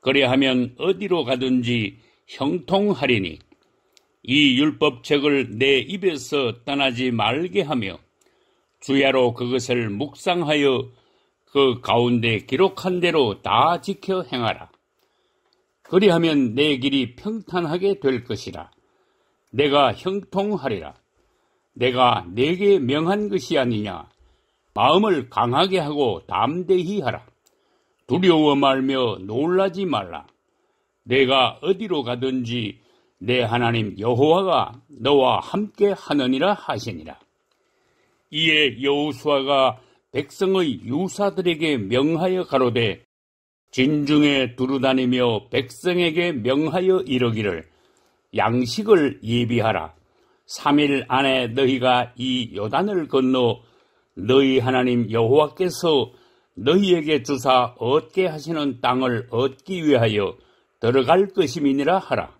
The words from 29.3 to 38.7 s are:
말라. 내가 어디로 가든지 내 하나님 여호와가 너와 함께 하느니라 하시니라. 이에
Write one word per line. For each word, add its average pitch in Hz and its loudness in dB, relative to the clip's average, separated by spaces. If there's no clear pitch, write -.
말라. 98 -6
내가 127 2
어디로 175 -2
가든지 120 -4
내 123 0
하나님 117 0
여호와가 139 0
너와 127 4
함께 - -2
하느니라 143 0
하시니라. 101 -10
이에 151 0